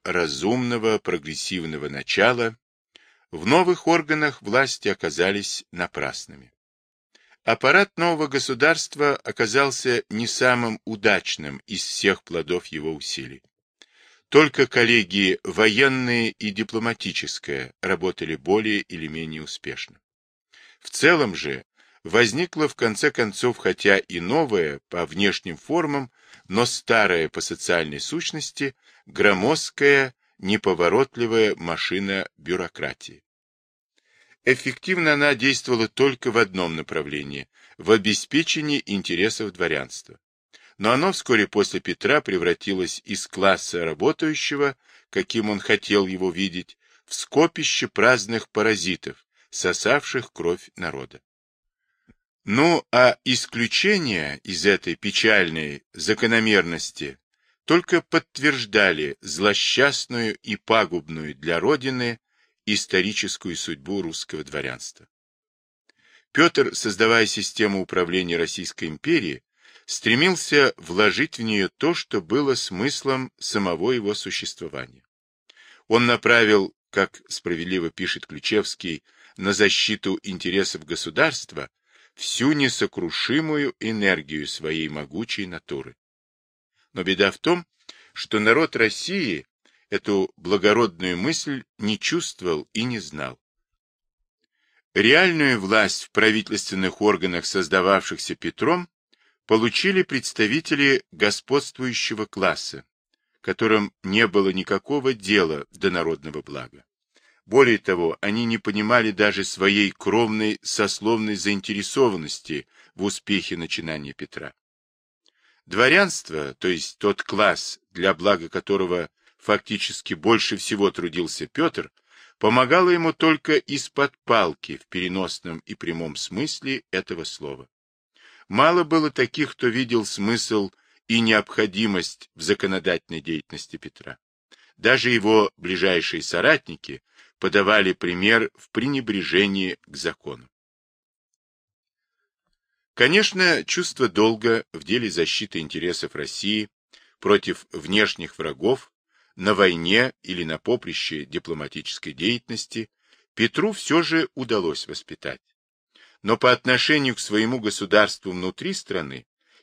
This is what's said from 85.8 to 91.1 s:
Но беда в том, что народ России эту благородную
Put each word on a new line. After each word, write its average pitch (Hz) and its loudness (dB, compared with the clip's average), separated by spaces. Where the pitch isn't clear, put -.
Но - -6
беда - 4
в - -6
том, 175 0
что - -4
народ 123 4
России 113 -2
эту 98 0
благородную 92 2